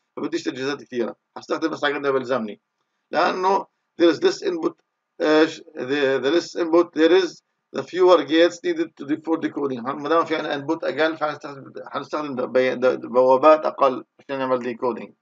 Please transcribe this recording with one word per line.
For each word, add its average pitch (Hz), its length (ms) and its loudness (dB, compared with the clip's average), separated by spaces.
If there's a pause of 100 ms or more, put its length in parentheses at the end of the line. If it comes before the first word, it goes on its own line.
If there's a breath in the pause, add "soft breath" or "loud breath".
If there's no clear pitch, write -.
(180)
ما 147 60 -8
بديش 151 200 -6
تجهيزات 135 400 -6
كثيره، 110 320 -6 (220)
هستخدم 151 320 -6
بس 147 140 -6
عقد 143 240 -4
بلزمني، 123 540 -4 (500)
لانه 185 540 0 (360)
there 165 120 6
is 135 40 -4
less - 300 -2
input، 170 260 -4 (480)
ايش؟ 156 380 2
the, 135 640 -2
the 135 120 2
less - 260 -2
input 170 260 2 (100)
there 165 260 6
is 160 180 -8 (320)
the 135 100 -6
fewer 175 400 4
gates 165 400 4
needed 165 340 -4
to 147 80 -12
de-, 147 200 -4
for 160 120 -2
decoding. 139 420 -6
هم-، 135 240 -8
ما 147 60 -6
دام 165 160 2
في 160 100 -4
عندنا 151 320 -6
input 160 160 -4
أقل، 151 340 -2
فحنستخدم، 143 460 -8 (240)
حنستخدم 139 480 -8
د-، 120 60 -4
بي-، 127 340 0
د-، 123 100 -4
د-، 127 200 0
بوابات 131 600 4
أقل 131 400 -2 (140)
عشان 139 200 -8
نعمل 127 360 -2
decoding. 113 360 -6 (100)